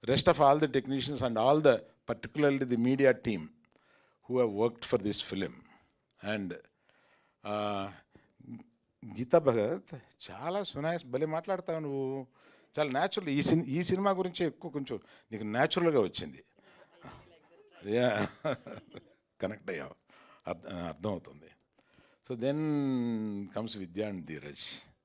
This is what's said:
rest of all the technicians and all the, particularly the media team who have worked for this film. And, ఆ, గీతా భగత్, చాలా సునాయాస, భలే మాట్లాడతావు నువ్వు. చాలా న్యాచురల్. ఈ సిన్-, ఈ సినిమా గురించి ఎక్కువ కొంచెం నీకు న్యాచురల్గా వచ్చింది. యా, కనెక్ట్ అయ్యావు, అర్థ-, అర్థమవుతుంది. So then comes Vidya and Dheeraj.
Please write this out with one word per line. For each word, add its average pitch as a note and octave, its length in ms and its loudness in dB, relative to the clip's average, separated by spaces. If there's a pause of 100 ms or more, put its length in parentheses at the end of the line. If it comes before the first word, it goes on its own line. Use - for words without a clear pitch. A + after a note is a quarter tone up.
rest C3 200 4
of E3+ 100 6
all D3 280 6
the C#3 120 0
technicians C3 440 -2
and A#2+ 180 -2
all C3+ 240 6
the, C3 160 8 (340)
particularly C#3 580 0
the A#2+ 180 2
media C3 260 6 (140)
team G2 140 -2 (880)
who B2+ 80 2
have A2+ 140 2
worked A2+ 400 0
for G#2 100 2
this G2+ 260 0
film. F#2+ 240 -4 (840)
And, G2 180 -6 (920)
ఆ, G#2 80 -4 (1500)
గీతా A#2+ 340 2
భగత్, B2 600 0 (300)
చాలా E3 320 -6
సునాయాస, D#3 420 -6
భలే C3 200 -2
మాట్లాడతావు E3 540 -4
నువ్వు. C3+ 480 -4 (520)
చాలా D3+ 100 2
న్యాచురల్. E3+ 400 0
ఈ C#3 120 2
సిన్-, D#3+ 240 4
ఈ C#3+ 180 -2
సినిమా F#3+ 280 2
గురించి F3+ 340 -2
ఎక్కువ D3+ 260 -6
కొంచెం C3+ 280 -6 (320)
నీకు A2 120 -6
న్యాచురల్గా C#3+ 560 4
వచ్చింది. F2 440 -2 (1500)
యా, A2+ 340 2 (1120)
కనెక్ట్ G2+ 280 -8
అయ్యావు, E2+ 260 -8 (520)
అర్థ-, E2+ 260 -8
అర్థమవుతుంది. E2+ 760 -8 (840)
So A#2 120 -6
then C#3+ 140 0 (1000)
comes G#2 260 -6
Vidya G2 300 -6
and E2 160 -10
Dheeraj. D2 300 -12 (460)